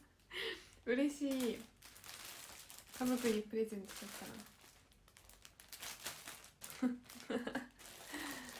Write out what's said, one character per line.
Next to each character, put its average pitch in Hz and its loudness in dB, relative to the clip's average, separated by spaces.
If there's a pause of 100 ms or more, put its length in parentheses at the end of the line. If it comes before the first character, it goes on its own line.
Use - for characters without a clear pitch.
(360)
<laughs> - -4
嬉 277 8
し 285 2
い。 254 4 (1400)
家 254 4
族 240 6
に 214 6
プ 220 -2
レ 220 6
ゼ 214 -2
ン 196 -2
ト - -8
し - -8
よ 202 -6 (2750)
う - -
か 254 6 (1700)